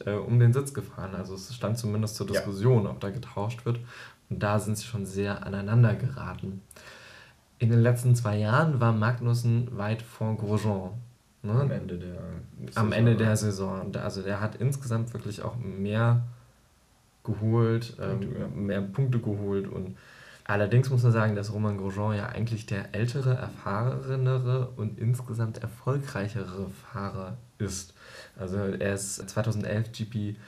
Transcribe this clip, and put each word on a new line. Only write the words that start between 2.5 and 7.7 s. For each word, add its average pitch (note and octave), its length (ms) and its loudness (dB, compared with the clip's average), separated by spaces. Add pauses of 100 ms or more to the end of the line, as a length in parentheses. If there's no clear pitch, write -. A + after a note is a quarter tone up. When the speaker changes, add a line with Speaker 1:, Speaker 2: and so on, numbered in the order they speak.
Speaker 1:
ob - 140 -6
da G2 100 -4
getauscht A2+ 560 -6
wird. A#2 140 0 (500)
Und F#2 120 -6
da G#2 160 2
sind G#2 200 -2
sie - 80 -10
schon G2+ 180 -6
sehr G2 400 -4
aneinander G2+ 500 4
geraten. F#2+ 680 -6 (960)
In A2+ 100 4
den A#2 120 6